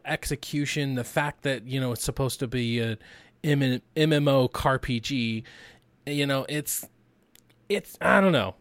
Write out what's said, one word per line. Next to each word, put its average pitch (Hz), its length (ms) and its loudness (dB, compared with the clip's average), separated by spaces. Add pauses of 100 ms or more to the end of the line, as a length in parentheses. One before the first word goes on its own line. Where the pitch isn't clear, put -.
execution, 143 880 -4
the 123 100 -4
fact 147 380 -4
that, 123 240 -4
you 131 160 -4
know, 127 100 -2
it's 113 120 -6
supposed 135 360 -4
to 131 80 -4
be 120 320 -2
a 113 200 -2 (440)
M-, 139 380 2 (140)
M 156 180 4
M 147 140 4
O 135 200 6
car 135 300 0
P 127 220 -4
G, 117 440 -2 (640)
you 147 220 -2
know, 135 200 0
it's, - 400 -6 (800)
it's, - 320 -4
I 196 220 6
don't 190 100 6
know. 104 300 2